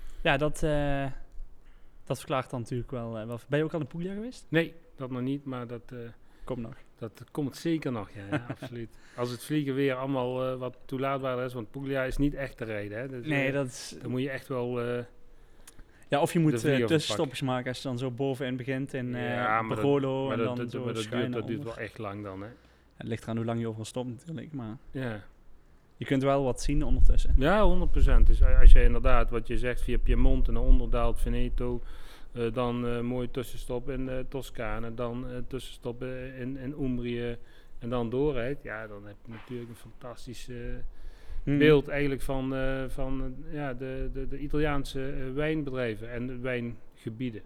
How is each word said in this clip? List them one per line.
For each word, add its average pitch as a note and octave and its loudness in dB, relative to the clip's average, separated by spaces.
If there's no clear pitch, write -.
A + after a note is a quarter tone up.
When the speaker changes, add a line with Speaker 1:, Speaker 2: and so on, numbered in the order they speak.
Speaker 1:
Ja, D3+ 2
dat, D3+ -2
eh, C#3+ 0
dat C3+ -6
verklaart C3 -6
dan B2+ -8
natuurlijk A#2 -8
wel, A#2 -10
eh, A2 -10
wel. A#2+ -10
Ben D3 -2
je D#3 0
ook D#3 -6
al E3 -6
in C#3+ -8
Puglia E3+ -10
geweest? A3+ -14
Speaker 2:
Nee, D#3+ -2
dat C3 -12
nog B2+ -8
niet, C#3 -6
maar B2+ -10
dat, A#2 -14
eh, B2 -16
Speaker 1:
Komt B2 -8
nog. A2+ -12
Speaker 2:
dat - -14
komt C#3+ -8
zeker D#3+ -6
nog, G#2+ -10
ja, G#2 -16
ja, A#2+ -10
Speaker 1:
<laughs> C3 -12
Speaker 2:
absoluut. A#2+ -16
Als B2 -6
het A#2+ -12
vliegen D3 -6
weer C#3 -2
allemaal, B2+ -4
eh, B2+ -10
wat B2+ -10
toelaatbaar C3 -6
is, B2 -8
want A#2+ -10
Puglia C3+ -6
is B2+ -6
niet C#3+ 0
echt C#3 -10
te - -12
rijden, G#2 -8
hè. C3+ -10
Dus, C3 -12
Speaker 1:
Nee, C#3+ -2
Speaker 2:
eh, C3 -2
Speaker 1:
dat C#3 -2
is - -14
Speaker 2:
dan A#2+ -8
moet B2+ -4
je C#3 -6
echt C3 -12
wel, B2 -6
eh, A#2+ -6
Speaker 1:
Ja, C#3+ 0
of D#3 0
je F3+ 0
Speaker 2:
de E3 4
Speaker 1:
moet, D#3 4
eh, A#2 -4
Speaker 2:
vlieger C3 0
Speaker 1:
tussenstopjes D3 -2
maken B2+ -4
als B2+ -8
je C#3+ -8
dan B2 -6
zo C3 -6
boven C3+ -4
in B2+ -6
begint C3 -8
in, B2 -8
eh, B2 -6
Speaker 2:
Ja, A2+ -2
maar A2+ -6
dat, A2 -2
Speaker 1:
Barolo C3+ 0
Speaker 2:
maar C3+ -4
Speaker 1:
en - -4
Speaker 2:
dat, A#2+ -2
Speaker 1:
dan B2 -6
Speaker 2:
dat, B2 -8
Speaker 1:
zo B2+ -8
Speaker 2:
maar A#2 -6
dat A2 -4
Speaker 1:
schuin A2 -6
Speaker 2:
duurt, A#2+ -4
dat A#2 -6
duurt C3 -6
Speaker 1:
onder. A2+ -10
Speaker 2:
wel A#2 -12
echt G2 -14
lang G#2 -10
dan, F#2+ -12
hè. G#2 -14
Speaker 1:
Het - -16
ligt A2+ -8
eraan A2+ -8
hoe A2+ -4
lang A#2 -4
je A#2 -4
overal A2 -10
stopt B2+ -8
natuurlijk, B2 -14
maar A#2 -10
Speaker 2:
Ja. A#2+ -8
Speaker 1:
je - -12
kunt C3+ -2
wel C#3 0
wat B2 -4
zien D3 2
ondertussen. - 8
Speaker 2:
Ja, G3 4
honderd F3 6
procent. B2+ 8
Dus - 8
a-, - 12
als - 12
je B2 12
inderdaad, A#2+ 8
wat A#2 -2
je A#2+ 0
zegt, A#2+ 0
via A#2+ 2
Piemont B2+ 6
en A#2+ 2
dan A#2+ 4
onderdaalt A#2+ 6
Veneto, B2 0
eh, A#2 -2
dan, A#2+ -4
eh, A#2+ -2
mooi B2 -4
tussenstop B2 -8
in, C3 -6
eh, B2+ -6
Toscane, A#2 -6
dan, A#2+ -8
eh, B2 -10
tussenstop, B2 -10
eh, B2+ -10
in, C3 -8
in C3 -10
Umbrië A#2+ -4
en A#2+ -10
dan A#2+ -4
doorrijdt, C3+ -4
ja, G#2+ -12
dan G#2 -16
heb G2+ -18
je A#2 -16
natuurlijk A#2+ -14
een A2+ -18
fantastisch, - -14
eh, B2 -12
Speaker 1:
Hmm. C#3+ 0
Speaker 2:
beeld D3 6
eigenlijk C#3+ -4
van, C3+ -2
eh, C3+ -2
van, C3 -4
eh, E3 -8
ja, C#3+ -6
de, C3 -8
de, C3+ -6
de C#3 -4
Italiaanse, C#3+ -2
eh, C3 -6
wijnbedrijven C3 -4
en A#2+ -8
de B2+ -10
wijngebieden. A#2+ -8